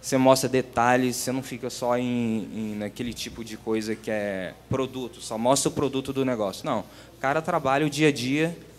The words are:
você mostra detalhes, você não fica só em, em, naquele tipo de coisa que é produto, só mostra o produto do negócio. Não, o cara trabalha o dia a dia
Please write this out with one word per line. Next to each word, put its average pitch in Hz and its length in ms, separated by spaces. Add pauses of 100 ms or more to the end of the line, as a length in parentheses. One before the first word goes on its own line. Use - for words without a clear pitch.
você - 160
mostra 131 320
detalhes, 123 640
você - 160
não 131 100
fica 127 280
só 120 280
em, 120 560
em, 107 220
naquele 104 380
tipo 113 300
de 110 120
coisa 110 400
que 110 160
é 101 420 (160)
produto, 127 520
só - 160
mostra 131 320
o - 20
produto 135 400
do 131 140
negócio. 107 400
Não, 123 160 (340)
o - 60
cara 143 200
trabalha 151 440
o 151 40
dia 147 200
a - 20
dia 139 460 (220)